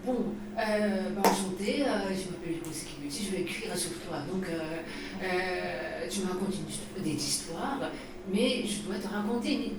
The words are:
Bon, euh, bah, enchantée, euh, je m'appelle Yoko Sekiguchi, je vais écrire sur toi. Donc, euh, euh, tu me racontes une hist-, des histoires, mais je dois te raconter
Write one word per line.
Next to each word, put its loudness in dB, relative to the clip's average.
Bon, 2
euh, 4
bah, 4
enchantée, 4
euh, 2
je -2
m'appelle -2
Yoko -4
Sekiguchi, -6
je 0
vais 0
écrire -2
sur -2
toi. -4
Donc, 0
euh, -2
euh, 0
tu 0
me 2
racontes 2
une -4
hist-, -6
des 2
histoires, 0
mais 4
je -2
dois -2
te -2
raconter 0